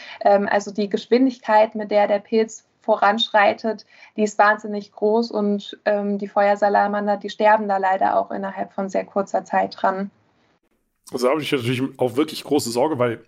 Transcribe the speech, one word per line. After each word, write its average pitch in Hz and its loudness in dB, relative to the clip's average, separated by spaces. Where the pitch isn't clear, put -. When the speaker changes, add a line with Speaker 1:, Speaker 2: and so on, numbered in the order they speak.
Speaker 1:
Ähm, 202 4
also 202 -2
die 202 -4
Geschwindigkeit, 220 2
mit 208 -6
der 208 4
der 202 0
Pilz 220 -4
voranschreitet, 214 0
die 214 0
ist 208 -4
wahnsinnig 208 0
groß 226 0
und, 208 -2
ähm, 202 -2
die 202 -8
Feuersalamander, 202 0
die 202 -10
sterben 214 2
da 196 0
leider 190 0
auch - -4
innerhalb 196 -10
von 196 -6
sehr 185 -4
kurzer 190 -4
Zeit 190 -2
dran. 196 -2
Speaker 2:
Also 120 -6
da 127 4
habe 156 -2
ich 139 -6
natürlich 127 -2
auch 123 -2
wirklich 156 -4
große 139 0
Sorge, 135 -2
weil 120 -2